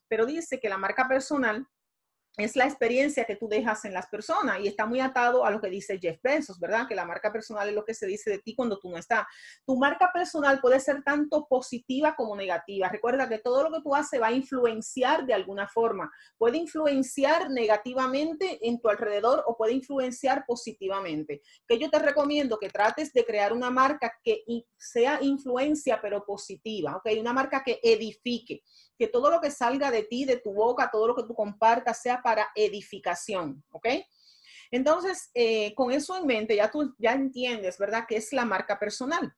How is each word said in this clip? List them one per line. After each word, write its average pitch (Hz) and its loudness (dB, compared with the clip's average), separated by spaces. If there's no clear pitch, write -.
pero 226 2
dice 302 -4
que 220 -2
la 196 -2
marca 202 0
personal 262 0
es 214 -4
la 254 4
experiencia 262 0
que 202 -6
tú 220 -8
dejas 214 0
en 196 -8
las 180 -6
personas 220 -2
y 202 0
está 214 -2
muy 240 -2
atado 254 2
a 214 2
lo 214 -2
que 196 -4
dice 190 -6
Jeff 170 -4
Bezos, 247 0
¿verdad? 214 -2
Que 240 -6
la 175 -4
marca 190 -4
personal 214 -6
es 208 -4
lo 208 -2
que 226 -6
se 220 -8
dice 208 -6
de 196 -2
ti 220 -12
cuando 233 -2
tú 185 -14
no 170 -8
estás. 208 -2
Tu 269 0
marca 320 4
personal 294 2
puede 254 6
ser 277 -2
tanto 294 0
positiva 262 0
como 226 -4
negativa. 185 -2
Recuerda 247 0
que 220 -2
todo 247 2
lo 320 0
que 320 -6
tú 277 0
haces 285 0
va 220 2
a 226 2
influenciar 254 0
de 254 0
alguna 196 -2
forma. 220 -2
Puede 247 2
influenciar 294 2
negativamente 254 0
en 240 -2
tu 285 4
alrededor 214 2
o 233 0
puede 220 2
influenciar 262 -2
positivamente. 190 -6
Que 233 4
yo 294 -2
te 302 4
recomiendo 285 2
que 202 -6
trates 233 0
de 233 6
crear 208 0
una 247 -2
marca 262 2
que 220 0
i-, 233 -6
sea 262 2
influencia, 269 0
pero 202 -4
positiva, 196 -6
¿ok? 220 0
Una 233 -2
marca 269 0
que 233 -2
edifique, 226 0
que 226 0
todo 247 2
lo 339 4
que 294 -2
salga 269 -2
de 226 0
ti, 247 -4
de 254 2
tu 214 -8
boca, 220 2
todo 220 0
lo 247 2
que 240 -4
tú 226 -10
compartas 226 2
sea 247 -2
para 214 2
edificación, 185 -4
¿ok? - -8
Entonces, 330 0
eh, 226 2
con 247 0
eso 302 -2
en 359 -4
mente, 220 2
ya 208 4
tú 294 -4
ya 226 2
entiendes, 247 -4
¿verdad? 208 -2
¿Qué 214 -2
es 226 -6
la 254 0
marca 202 -2
personal? 285 -4